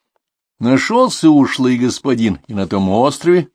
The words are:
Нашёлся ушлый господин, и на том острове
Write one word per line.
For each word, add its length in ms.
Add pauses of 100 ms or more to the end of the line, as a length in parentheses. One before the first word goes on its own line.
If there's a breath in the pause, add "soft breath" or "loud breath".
(580)
Нашёлся 720
ушлый 480
господин, 680
и 60
на 140
том 240
острове 640